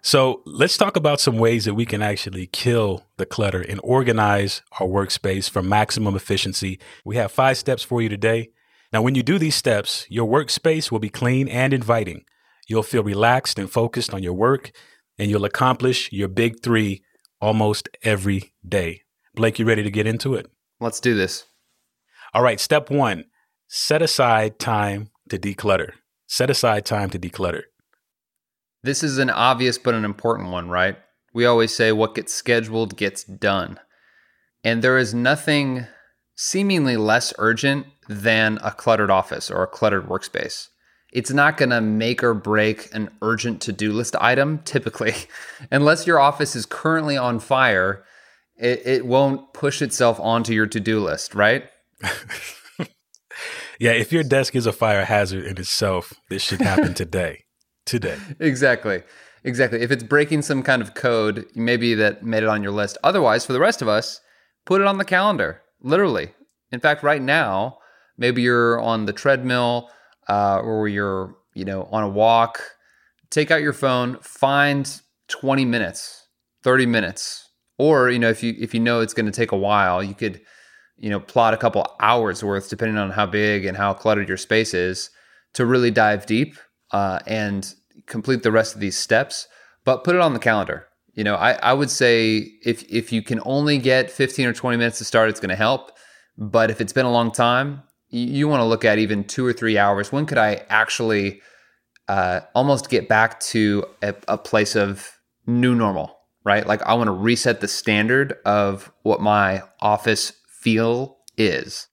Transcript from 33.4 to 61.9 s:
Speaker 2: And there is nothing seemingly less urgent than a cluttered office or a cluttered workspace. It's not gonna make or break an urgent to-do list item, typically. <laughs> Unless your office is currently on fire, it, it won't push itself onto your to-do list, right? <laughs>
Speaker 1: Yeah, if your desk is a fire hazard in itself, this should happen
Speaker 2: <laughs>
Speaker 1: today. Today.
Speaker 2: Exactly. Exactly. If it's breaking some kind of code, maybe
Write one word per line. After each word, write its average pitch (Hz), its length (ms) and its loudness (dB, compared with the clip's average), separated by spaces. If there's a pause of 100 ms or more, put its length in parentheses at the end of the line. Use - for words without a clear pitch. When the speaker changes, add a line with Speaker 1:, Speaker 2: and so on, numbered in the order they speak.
Speaker 2:
And 117 180 0
there 127 160 4
is 117 160 0
nothing 135 720 0 (500)
seemingly 185 600 0
less 110 440 2
urgent 139 480 0 (200)
than 110 560 0
a 98 80 -4
cluttered 107 400 2
office - 400 -2
or 92 120 0
a 92 40 -2
cluttered 101 400 -2
workspace. - 600 -8 (420)
It's 123 200 -4
not 143 260 2
gonna 123 240 2
make 110 420 0
or 120 100 4
break 107 600 0
an 107 160 -6 (120)
urgent 110 420 -2
to-do 107 280 -2
list 117 300 -4
item, 139 380 2
typically. - 540 -4 (280)
<laughs> - 300 -14
Unless 147 360 4
your 165 120 6
office 143 360 2
is 113 100 -6
currently 156 520 -2
on 123 220 -2
fire, 104 640 2 (500)
it, 120 300 0
it 127 200 0
won't 135 480 2
push - 280 -4
itself 120 400 2
onto 113 320 0
your 107 140 2
to-do 110 340 -2
list, 78 340 -4
right? 107 300 2 (360)
<laughs> - 80 -6 (1700)
Speaker 1:
Yeah, 117 100 -2
if 117 200 -2
your 165 120 0
desk 131 340 0
is 117 80 -2
a 107 80 0
fire 104 320 0
hazard 95 400 -2
in 92 120 -8
itself, 92 540 -4 (180)
this 95 120 -6
should 95 180 -4
happen 95 340 2
Speaker 2:
<laughs> - 20 -6
Speaker 1:
today. 87 500 -6 (400)
Today. 98 320 -4 (240)
Speaker 2:
Exactly. 123 600 0 (420)
Exactly. 120 360 0
If 120 80 -2
it's 123 140 -2
breaking 147 380 0
some 139 220 -2
kind 131 180 2
of 101 140 -10
code, 110 600 0
maybe 117 400 0